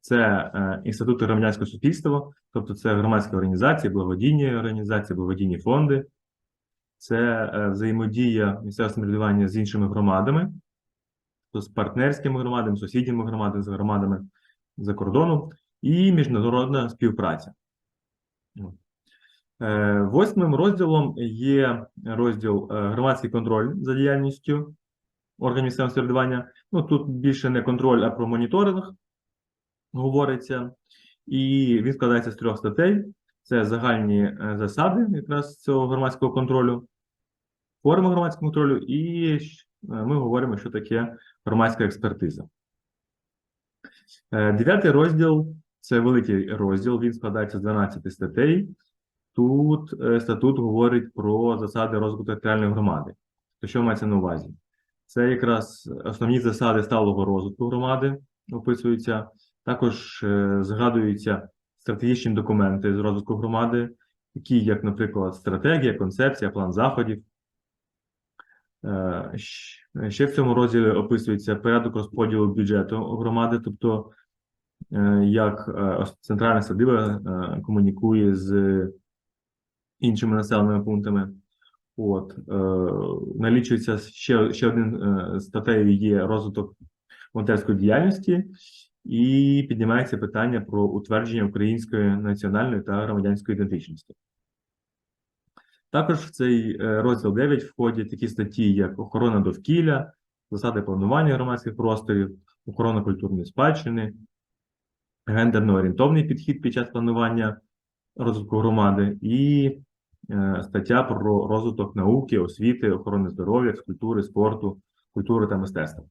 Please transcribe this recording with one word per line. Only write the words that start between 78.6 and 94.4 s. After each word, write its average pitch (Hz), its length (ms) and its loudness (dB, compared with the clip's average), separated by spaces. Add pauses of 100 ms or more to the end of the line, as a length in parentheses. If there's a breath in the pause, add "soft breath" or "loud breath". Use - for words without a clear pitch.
іншими 110 380 0
населеними 104 480 2
пунктами. 101 480 -2 (640)
От, 98 420 -2
е, - 160 -10 (840)
налічується 113 600 2
ще, - 540 0
ще 120 160 0
один, 113 340 0
е, 95 380 -2
статтею 107 540 2
є 101 320 2
розвиток 104 500 -4 (580 loud breath)
волонтерської 107 440 2
діяльності, 175 640 2 (600 loud breath)
і 139 640 2
піднімається 113 500 0
питання 110 420 -2
про 104 240 -2
утвердження 110 600 -2
української 104 720 0
національної 104 640 -2
та 101 200 -4
громадянської 101 540 -2
ідентичності. 92 580 -6 (1800 soft breath)